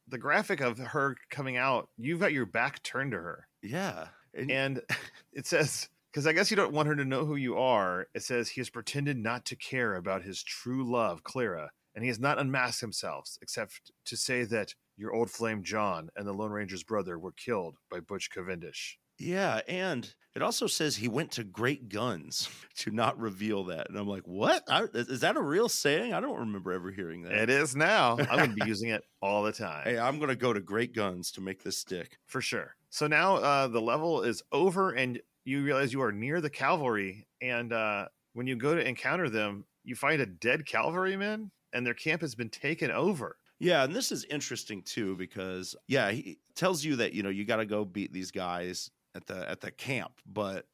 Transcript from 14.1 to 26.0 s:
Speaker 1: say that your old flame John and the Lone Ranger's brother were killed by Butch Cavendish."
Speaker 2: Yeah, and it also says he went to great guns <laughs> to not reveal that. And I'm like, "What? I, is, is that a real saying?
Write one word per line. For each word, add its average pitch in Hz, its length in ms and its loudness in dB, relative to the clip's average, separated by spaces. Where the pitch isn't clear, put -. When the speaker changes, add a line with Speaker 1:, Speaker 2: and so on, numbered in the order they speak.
Speaker 1:
say 123 280 0
that 104 300 -2
your 107 180 -8
old 113 160 2
flame 110 340 -2
John 92 520 0
and 101 100 -6
the 101 80 -4
Lone 104 180 -4
Ranger's 95 320 -6
brother 92 340 -2
were 87 140 -8
killed 123 460 -4
by 90 100 -6
Butch 92 300 -6
Cavendish." 90 680 -8
Speaker 2:
Yeah, 175 500 0
and 175 440 -2
it 127 80 -2
also 233 240 0
says 147 300 0
he 107 120 -2
went 123 240 -2
to 117 120 -4
great 113 440 -2
guns 101 600 -4
<laughs> - 140 -20
to - 140 -4
not 110 280 2
reveal 104 460 -2
that. 85 240 -4
And 95 100 -8
I'm 101 100 -2
like, 98 180 -4
"What? 117 420 2
I, 185 240 4
is, 120 160 -2
is 127 120 -4
that 185 160 4
a 269 60 0
real 180 260 4
saying? 185 440 2